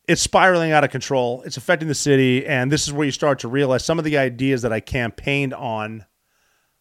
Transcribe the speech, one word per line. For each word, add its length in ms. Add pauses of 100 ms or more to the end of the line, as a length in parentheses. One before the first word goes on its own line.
it's 160
spiraling 500
out 120
of 60
control. 520
It's 140
affecting 320
the 60
city. 520
And 240
this 160
is 60
where 120
you 80
start 280
to 80
realize 360
some 140
of 60
the 120
ideas 460
that 100
I 80
campaigned 720
on, 520 (760)